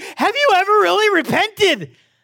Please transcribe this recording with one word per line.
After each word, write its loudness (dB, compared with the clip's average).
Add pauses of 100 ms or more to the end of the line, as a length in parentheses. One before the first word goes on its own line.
(180)
"Have 0
you 0
ever 0
really 2
repented? -2 (280)